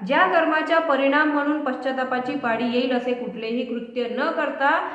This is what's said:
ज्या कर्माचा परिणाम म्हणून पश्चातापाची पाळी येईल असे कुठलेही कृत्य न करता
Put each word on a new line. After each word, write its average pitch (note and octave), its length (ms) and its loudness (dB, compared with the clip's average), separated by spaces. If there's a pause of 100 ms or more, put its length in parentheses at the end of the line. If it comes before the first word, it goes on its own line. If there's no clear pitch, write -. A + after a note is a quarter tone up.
ज्या D#4 200 4
कर्माचा D#4+ 520 2
परिणाम D4 520 4
म्हणून D4 340 0
पश्चातापाची B3+ 720 -2
पाळी A#3 380 -2
येईल B3+ 200 2
असे B3 200 0
कुठलेही A#3 520 -4
कृत्य A#3 460 -6
न D4+ 200 -2
करता D4 640 0